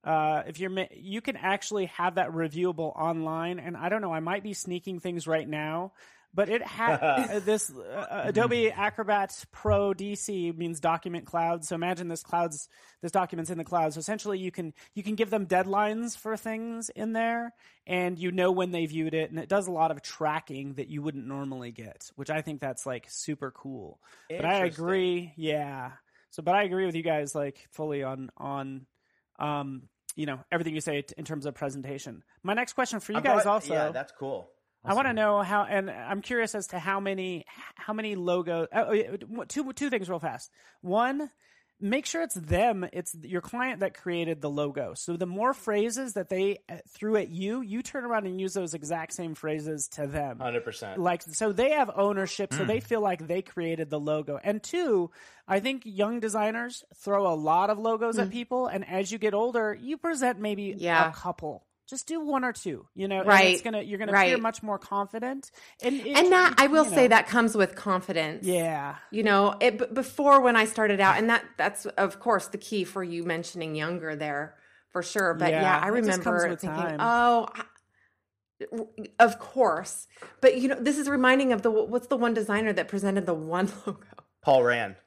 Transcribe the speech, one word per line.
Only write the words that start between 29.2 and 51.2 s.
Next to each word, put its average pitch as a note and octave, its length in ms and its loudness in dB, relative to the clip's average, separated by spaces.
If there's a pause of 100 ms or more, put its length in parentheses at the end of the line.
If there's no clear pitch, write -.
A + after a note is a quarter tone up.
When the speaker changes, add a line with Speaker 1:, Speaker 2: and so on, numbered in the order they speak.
Speaker 1:
um, C#3+ 500 -6 (280)
you D3+ 80 -4
know, C3+ 140 -6 (100)
everything E3 240 0
you D#3 80 -2
say D3 200 -2
t-, C#3+ 160 -14
in D3 80 -12
terms D3 200 -8
of D3 100 -6
presentation. C#3 680 -8 (180)
My F#3+ 120 -2
next A#3+ 200 -2
question A#3 280 -2
for - 100 -10
you A3 60 0
Speaker 2:
I'm A#3 60 -2
Speaker 1:
guys A3 200 6
Speaker 2:
glad G#3 80 4
Speaker 1:
also. G3 220 0
Speaker 2:
Yeah, D3+ 180 0
that's C3 220 -8
cool. C3+ 360 -8 (360)
Speaker 1:
I G3 80 0
wanna C4 160 2
Speaker 3:
Awesome. A#3 80 -2
Speaker 1:
know G#3 240 4
how, G3+ 220 2
and G3 280 -2
I'm D#3+ 300 -8
curious A#3 340 -4
as G3+ 120 -6
to F3+ 120 -8
how G3 220 -2
many, F#3+ 440 -6 (300)
how - 160 -10
many G#3+ 240 -6
logos, F3 560 0
uh, C3+ 160 0
oh, - 60 -2
yeah, G3+ 240 0
w-, A3+ 280 -10
two, C4 280 -6
two C#4+ 160 -4
things G3 200 -4
real F3 100 -4
fast. C#3 320 -8 (300)
One, B3 500 0 (500)
make A3+ 240 -2
sure E4 160 -4
it's - 140 -6
them, F3+ 580 2
it's F3 220 -8
your E3+ 260 -6
client B3 380 -4
that G3 180 -2
created E3 440 -4
the D3+ 80 -4
logo. C#3+ 440 -4
So E3+ 240 -6
the F#3 80 -2
more G#3 280 0
phrases A3+ 600 -2
that F#3+ 160 -6
they, G3 300 -2 (100)
uh, E3+ 80 -12 (100)
threw G#3+ 300 -2
at F3+ 120 0
you, G3 320 -4
you A3 200 -6
turn B3+ 240 -8
around A3 220 -2
and F#3 120 -6
use F#3+ 140 -4
those F3 220 -4
exact D#3+ 380 -6
same E3 200 -6
phrases D#3 600 -4
to D3+ 120 -6
them. C#3 320 -6
Speaker 2:
Hundred A#2+ 260 -4
percent. - 380 -8
Speaker 1:
Like, F3 220 0